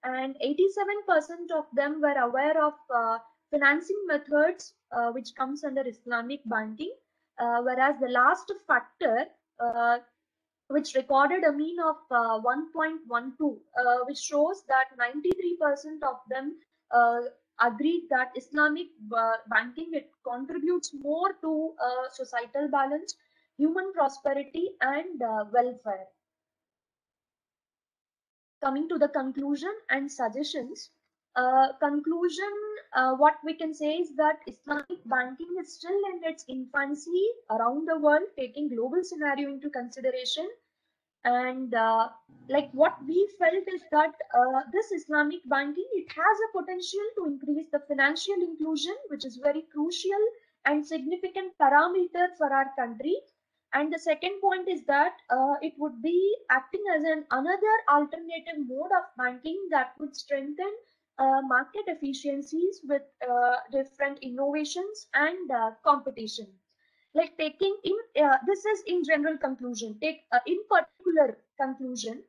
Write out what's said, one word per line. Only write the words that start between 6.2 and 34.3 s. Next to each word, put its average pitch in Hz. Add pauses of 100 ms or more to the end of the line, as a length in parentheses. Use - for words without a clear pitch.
banking, 220 (440)
uh, 240
whereas 262
the 254
last 254 (160)
factor, 262 (340)
uh, 233 (720)
which 294
recorded 277
a 302
mean 320
of, 311 (140)
uh, 226
one 262
point 320
one 240
two, 277 (180)
uh, 247
which 277
shows 302
that 262
ninety-three 339
percent 302
of 262 (140)
them, 269 (360)
uh, 240 (400)
agreed 285
that 254
Islamic, 302 (260)
uh, 226 (160)
banking, 247
it 285 (160)
contributes 285
more 311
to, 320
uh, 254
societal 254
balance, 294 (400)
human 359
prosperity, 285 (140)
and, 294
uh, 220
welfare. 220 (2500)
Coming 285
to 330
the 294
conclusion 285 (180)
and 277
suggestions, 262 (440)
uh, 262
conclusion, 320 (420)
uh, 262
what 294 (100)
we 311
can 320
say 302
is 320
that 302